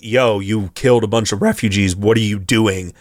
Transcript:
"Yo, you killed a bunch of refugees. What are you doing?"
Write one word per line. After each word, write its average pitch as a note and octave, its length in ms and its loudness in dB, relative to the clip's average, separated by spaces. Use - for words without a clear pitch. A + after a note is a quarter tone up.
"Yo, A2+ 380 0
you G2 340 -4
killed A#2+ 300 2
a A2 40 -2
bunch A2 240 0
of G2+ 80 -4
refugees. G2+ 560 0
What G#2+ 220 2
are - 20 0
you G#2+ 180 -4
doing?" F#2+ 640 0